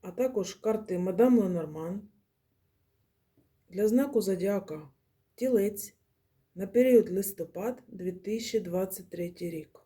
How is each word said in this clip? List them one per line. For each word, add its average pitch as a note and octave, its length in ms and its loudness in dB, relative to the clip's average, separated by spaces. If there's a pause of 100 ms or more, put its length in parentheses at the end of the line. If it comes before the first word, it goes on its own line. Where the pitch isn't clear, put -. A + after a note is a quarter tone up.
а F#3 100 -12
також A#3+ 440 -2
карти G#3+ 440 -2
Мадам G3+ 400 4
Ленорман E3+ 720 -2 (1600)
для G3+ 200 0
знаку B3+ 320 2
зодіака F#3+ 680 -2 (460)
Тілець G#3+ 600 -2 (600)
на F#3+ 120 -8
період A#3+ 440 6
листопад F#3+ 760 -6
дві F3+ 240 -8
тисячі A3 480 -4
двадцять F#3 500 -6
третій F3 400 -8
рік. D#3+ 360 -12